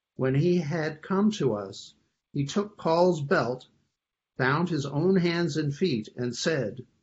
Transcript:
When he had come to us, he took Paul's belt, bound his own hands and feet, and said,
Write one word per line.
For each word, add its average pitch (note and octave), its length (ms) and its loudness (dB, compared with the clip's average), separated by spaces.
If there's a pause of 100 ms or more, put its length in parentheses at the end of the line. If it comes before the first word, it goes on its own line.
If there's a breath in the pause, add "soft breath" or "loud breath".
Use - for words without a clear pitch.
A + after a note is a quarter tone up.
(160)
When C3 200 0
he F3 240 4
had D#3 420 -4
come G3+ 300 2
to C3 240 -2
us, G2+ 380 -12 (400)
he C#3+ 120 -2
took G3+ 320 -4
Paul's E3+ 440 2
belt, C3+ 440 0 (720)
bound D3 320 2
his D#3 160 -2
own D#3 300 2
hands E3+ 420 2
and D3 160 -2
feet, C3 420 -2
and B2 200 -4
said, C3+ 500 -2 (180)